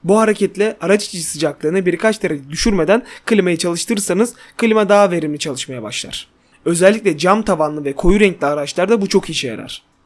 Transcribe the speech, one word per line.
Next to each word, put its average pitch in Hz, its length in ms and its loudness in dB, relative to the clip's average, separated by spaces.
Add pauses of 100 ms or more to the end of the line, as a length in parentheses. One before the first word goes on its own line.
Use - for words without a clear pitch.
Bu 196 140 4
hareketle 214 640 0
araç 190 260 2
içi 175 160 -10
sıcaklığını 156 640 -2
birkaç 208 360 0
derece 143 280 -6
düşürmeden 180 540 2 (220)
klimayı 180 300 2
çalıştırırsanız 190 800 -2 (220)
klima 214 320 2
daha 202 220 6
verimli 156 280 -2
çalışmaya 127 440 -8
başlar. - 460 -10 (360)
Özellikle 180 540 2
cam 190 240 2
tavanlı 151 420 -2
ve 139 80 -4
koyu 190 280 4
renkli 190 260 2
araçlarda 175 540 0
bu 196 80 -2
çok 190 220 0
işe 143 180 -6
yarar. - 340 -12 (240)